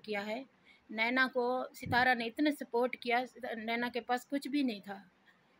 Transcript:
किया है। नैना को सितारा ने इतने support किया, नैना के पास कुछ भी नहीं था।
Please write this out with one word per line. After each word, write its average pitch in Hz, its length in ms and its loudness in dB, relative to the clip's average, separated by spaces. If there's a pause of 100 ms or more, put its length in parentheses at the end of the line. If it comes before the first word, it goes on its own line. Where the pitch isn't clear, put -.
किया 208 160 -4
है। 214 220 -6 (460)
नैना 240 380 2
को 247 180 0 (300)
सितारा 254 380 4
ने 233 120 0
इतने 302 280 2
support 247 420 -2
किया, 240 240 0 (380)
नैना 233 320 -2
के 240 120 -4
पास 247 280 -2
कुछ 285 180 -2
भी 285 160 2
नहीं 214 180 -2
था। 196 200 -12 (580)